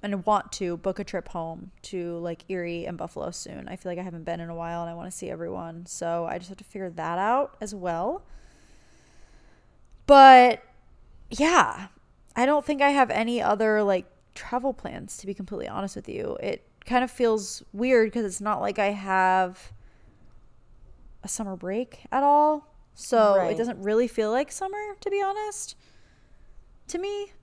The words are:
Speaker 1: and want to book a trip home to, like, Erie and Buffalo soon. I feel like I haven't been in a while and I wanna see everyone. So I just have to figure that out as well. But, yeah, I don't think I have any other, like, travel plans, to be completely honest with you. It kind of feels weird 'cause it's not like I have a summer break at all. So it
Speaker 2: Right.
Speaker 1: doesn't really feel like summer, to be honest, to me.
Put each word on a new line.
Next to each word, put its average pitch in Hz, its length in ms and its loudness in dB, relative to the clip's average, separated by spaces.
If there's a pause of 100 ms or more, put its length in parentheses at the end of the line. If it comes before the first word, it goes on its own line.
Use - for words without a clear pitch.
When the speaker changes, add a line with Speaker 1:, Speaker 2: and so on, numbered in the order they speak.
Speaker 1:
and 202 220 -6
want 208 280 0
to 175 240 -6
book 190 220 -4
a 208 40 -6
trip - 260 -8
home 165 420 -12 (120)
to, 170 340 -8
like, 170 320 -10
Erie 170 360 -6
and 170 120 -10
Buffalo - 340 -10
soon. - 380 -14
I - 80 -12
feel - 140 -12
like 175 80 -8
I 185 40 -10
haven't 165 220 -12
been 165 160 -8
in 165 80 -12
a 170 60 -12
while 170 260 -8
and 170 80 -8
I 170 60 -12
wanna 170 160 -14
see 190 180 -12
everyone. 170 560 -10
So 170 400 -6
I 170 140 -6
just 180 100 -20
have 190 80 -16
to - 80 -20
figure 190 240 -10
that 165 300 -6
out 240 420 -2
as 214 120 -10
well. 185 500 -6 (1800)
But, 262 540 12 (680)
yeah, 240 580 0 (480)
I 240 100 2
don't 285 200 2
think 285 160 -2
I 285 80 4
have 277 220 2
any 226 300 -2
other, 214 420 2
like, 196 220 0 (300)
travel 247 380 -6
plans, - 440 -14
to - 80 -16
be 196 80 -8
completely 202 360 -10
honest 196 260 -8
with 202 140 -14
you. - 320 -6
It - 240 -8 (200)
kind 247 180 0
of 247 80 -6
feels 220 520 -2 (100)
weird 226 380 2
'cause 233 140 -4
it's 196 160 -8
not 208 200 -4
like 202 180 -4
I 196 120 2
have 185 800 0 (1500)
a 208 40 -12
summer 196 280 -8
break 190 560 -8
at 269 120 0
all. 294 500 4 (200)
So 214 420 4
it - 40 6
Speaker 2:
Right. 180 180 -2
Speaker 1:
doesn't 233 240 -4
really 214 260 2
feel 214 240 -2
like 269 200 -2
summer, 403 500 -8
to - 80 -6
be 403 120 -2
honest, 415 540 -6 (1120)
to - 120 -8
me. 403 440 -8